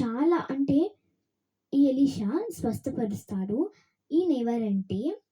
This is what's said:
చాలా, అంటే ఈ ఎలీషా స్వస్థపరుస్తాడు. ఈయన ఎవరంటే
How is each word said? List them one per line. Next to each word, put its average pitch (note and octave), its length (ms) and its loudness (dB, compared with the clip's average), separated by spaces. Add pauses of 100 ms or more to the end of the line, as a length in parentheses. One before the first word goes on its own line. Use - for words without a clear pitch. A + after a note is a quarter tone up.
చాలా, C#4 480 0
అంటే C#4 460 0 (800)
ఈ C#4 120 6
ఎలీషా C4+ 640 0
స్వస్థపరుస్తాడు. G#3+ 1200 -4 (420)
ఈయన F4 180 2
ఎవరంటే A#3 920 -2 (120)